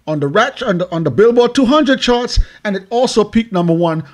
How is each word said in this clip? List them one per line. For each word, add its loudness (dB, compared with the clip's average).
on -4
the -2
Rat, -2
on -2
the, -6
on -4
the -2
Billboard 2
two 2
hundred 2
charts, -2
and -4
it -10
also 0
peaked -2
number 0
one -2